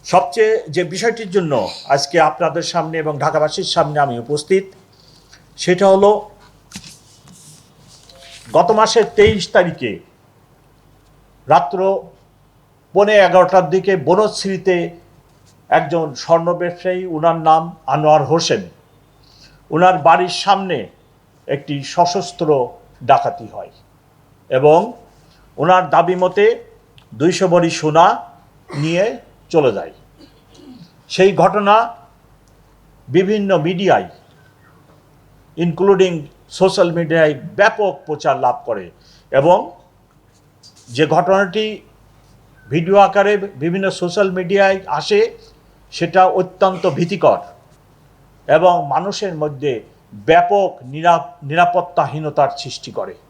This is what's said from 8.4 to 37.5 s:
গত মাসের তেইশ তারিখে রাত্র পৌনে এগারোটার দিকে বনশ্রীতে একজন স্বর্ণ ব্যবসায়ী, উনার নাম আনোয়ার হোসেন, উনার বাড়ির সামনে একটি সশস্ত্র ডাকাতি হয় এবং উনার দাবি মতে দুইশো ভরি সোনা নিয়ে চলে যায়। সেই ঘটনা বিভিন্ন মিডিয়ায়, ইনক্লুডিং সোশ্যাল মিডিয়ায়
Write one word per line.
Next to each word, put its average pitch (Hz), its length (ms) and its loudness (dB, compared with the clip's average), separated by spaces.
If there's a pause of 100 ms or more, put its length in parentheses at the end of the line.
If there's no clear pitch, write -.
গত 170 180 4
মাসের 214 360 2 (100)
তেইশ 208 360 4
তারিখে 165 400 0 (1600)
রাত্র 151 300 2 (1160)
পৌনে 208 200 4 (120)
এগারোটার 180 440 4
দিকে 190 260 0
বনশ্রীতে 185 800 0 (920)
একজন 160 440 0
স্বর্ণ 170 400 0
ব্যবসায়ী, 180 520 -6
উনার 165 320 0 (100)
নাম 160 140 4 (240)
আনোয়ার 151 380 2
হোসেন, 139 380 -2 (1080)
উনার 180 280 2
বাড়ির 175 360 2 (100)
সামনে 190 340 -2 (680)
একটি 139 260 -6 (100)
সশস্ত্র 175 640 -2 (560)
ডাকাতি 120 500 0
হয় 98 180 -16 (760)
এবং 147 280 4 (800)
উনার 180 320 2
দাবি 170 260 2
মতে 185 280 0 (680)
দুইশো 175 340 0
ভরি 170 220 2
সোনা 156 360 2 (760)
নিয়ে 170 240 -2 (440)
চলে 147 220 2
যায়। 85 200 -10 (1160)
সেই 190 220 2 (120)
ঘটনা 202 320 2 (1300)
বিভিন্ন 196 420 0 (160)
মিডিয়ায়, 170 420 0 (1500)
ইনক্লুডিং 185 560 0 (380)
সোশ্যাল 190 420 0
মিডিয়ায় 160 420 0 (220)